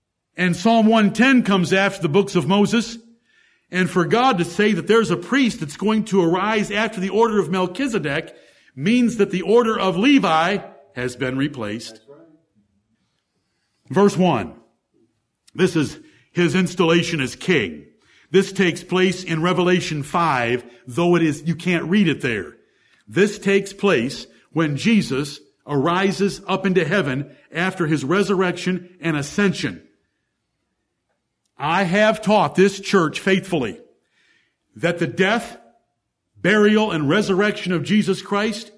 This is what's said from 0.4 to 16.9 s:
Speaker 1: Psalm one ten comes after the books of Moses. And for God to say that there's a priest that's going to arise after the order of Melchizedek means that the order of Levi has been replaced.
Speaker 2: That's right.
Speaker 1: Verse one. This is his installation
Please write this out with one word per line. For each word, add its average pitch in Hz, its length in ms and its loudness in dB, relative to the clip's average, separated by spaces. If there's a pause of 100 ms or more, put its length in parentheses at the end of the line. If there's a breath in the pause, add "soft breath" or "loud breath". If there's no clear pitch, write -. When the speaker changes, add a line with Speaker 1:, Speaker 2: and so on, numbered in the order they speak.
Speaker 1:
Psalm 226 300 4
one 220 260 4
ten 254 320 4
comes 185 280 0
after 190 300 0
the 165 60 -2
books 196 260 0
of 151 140 0
Moses. 208 500 0 (720)
And 180 200 0
for 180 160 0
God 233 320 2
to 165 80 0
say 214 260 0
that 165 140 -2
there's 220 240 4
a 170 60 0
priest 247 440 0
that's 147 160 -10
going 214 300 0
to 190 160 2
arise 190 480 0
after 214 300 -4
the 190 100 -4
order 208 280 2
of 160 120 -2
Melchizedek 180 840 -4 (400 soft breath)
means 220 440 0
that 196 120 2
the 180 120 -4
order 220 360 2
of 185 200 0
Levi 190 580 2 (380)
has 123 220 -6
been 131 200 -4
replaced. 120 600 -6
Speaker 2:
That's - 120 -20
right. - 100 -20 (1700)
Speaker 1:
Verse 196 260 4
one. 147 380 0 (1000)
This 175 220 0
is 135 220 -2 (340 soft breath)
his 170 220 0
installation 170 640 0